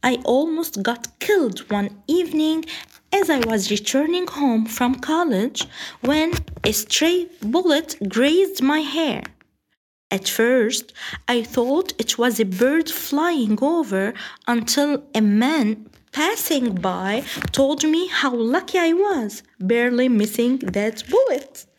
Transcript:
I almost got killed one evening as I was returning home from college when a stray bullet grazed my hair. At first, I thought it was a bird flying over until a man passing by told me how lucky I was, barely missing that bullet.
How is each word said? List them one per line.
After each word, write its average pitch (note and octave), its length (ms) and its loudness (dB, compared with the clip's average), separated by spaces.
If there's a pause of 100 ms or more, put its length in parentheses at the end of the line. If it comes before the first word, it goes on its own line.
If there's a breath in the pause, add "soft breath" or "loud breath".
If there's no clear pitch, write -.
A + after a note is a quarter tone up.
I B3+ 240 0
almost D#4 560 0
got A#3+ 380 -6
killed D4 400 0 (100)
one G3+ 360 -4
evening D#4+ 600 0 (460 loud breath)
as G4 180 2
I C#4+ 160 2
was A3 240 0
returning D#4 560 0
home A#3+ 400 0
from B3+ 300 0
college D4 680 -2 (340 loud breath)
when D#4 320 2 (320)
a A3 80 2
stray F4 560 0 (120)
bullet D#4 560 0 (120)
grazed D#4+ 540 2
my D4 180 2
hair. D4 420 -2 (880)
At F#3+ 180 -4
first, A#3+ 640 2 (360 loud breath)
I B3 140 0
thought C4 560 0
it - 200 -4
was A#3 200 2
a A3 60 4
bird B3+ 460 2
flying C#4+ 720 0
over A3+ 500 0 (360 loud breath)
until C#4 540 0 (120)
a A3 60 2
man A3 680 2 (240)
passing D4 600 0
by F#3 480 -2 (300 loud breath)
told C#4 320 2
me E4 240 2
how C4+ 260 -2
lucky C4 440 0
I E4 140 4
was, E4+ 520 0 (160)
barely A#3+ 480 2
missing A#3+ 500 2
that G#3 500 -4
bullet. - 560 0 (140)